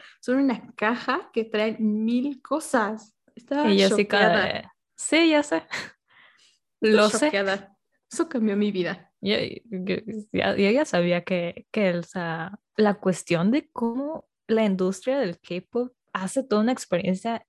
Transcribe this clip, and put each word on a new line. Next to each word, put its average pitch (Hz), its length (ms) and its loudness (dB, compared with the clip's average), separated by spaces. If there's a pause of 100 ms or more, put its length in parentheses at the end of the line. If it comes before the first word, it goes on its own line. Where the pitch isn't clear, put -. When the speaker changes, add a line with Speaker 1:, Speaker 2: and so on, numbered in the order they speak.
(220)
Speaker 1:
son 254 160 0
una 269 380 0
caja 240 580 -2
que 226 100 -2
traen 220 640 -2
mil 254 360 -2
cosas. 220 760 -2 (200)
Estaba 196 340 -2
Speaker 2:
Y 196 100 4
yo 190 80 6
así 208 200 4
como 202 140 2
Speaker 1:
choqueada. 190 240 4
Speaker 2:
de, - 180 -6 (320)
"Sí, 320 340 2
ya 294 140 4
sé." 320 140 -2 (1200)
Speaker 1:
Estaba 214 220 6
Speaker 2:
Lo 214 60 6
sé. 214 180 0
Speaker 1:
choqueada. 196 480 -2 (360)
Eso 339 180 -4
cambió 214 260 0
mi 208 160 2
vida. 180 400 -4 (100)
Speaker 2:
Yo, 196 140 0 (340)
yo, 185 260 -4 (360)
ya, 196 240 0
yo 196 160 4
ya 294 140 2
sabía 175 380 0
que, 175 480 -6
que 202 180 0
el, 175 100 -2
o 170 40 -8
sea, 170 540 -8 (180)
la 208 200 2
cuestión 175 560 0
de 302 200 -2
cómo 262 560 -6 (200)
la 220 160 2
industria 190 560 0
del 180 200 -2
K-pop 240 540 -6 (180)
hace 190 320 -4
toda 214 200 0
una 247 80 2
experiencia, 185 760 -2